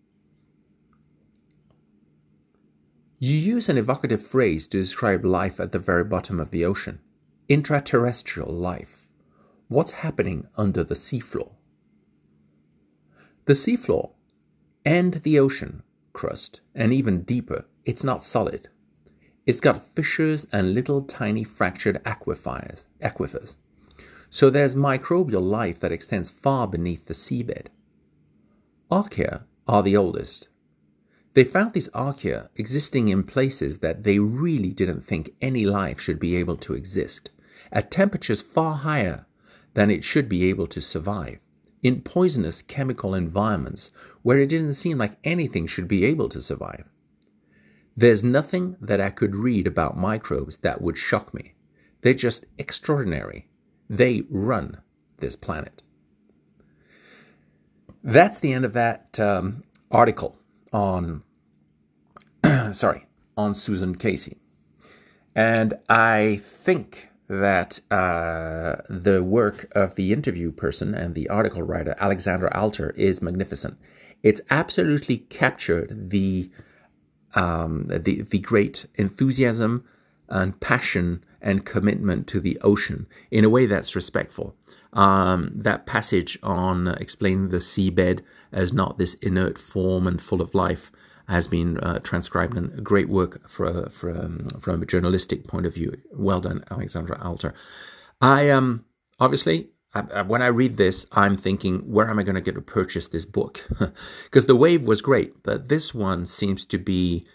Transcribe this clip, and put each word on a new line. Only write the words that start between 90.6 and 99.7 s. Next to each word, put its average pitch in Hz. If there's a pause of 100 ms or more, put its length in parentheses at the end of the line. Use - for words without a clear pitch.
has 87
been, 85
uh, 85
transcribed, 87
and 98
great 101
work -
for, 87
for, -
um, 85 (120)
from 85
a 85
journalistic 90
point 90
of 80
view. 82 (180)
Well 98
done, 92
Alexandra 87
Alter. - (640)
I, 139
um, 127 (340)
obviously, 160 (240)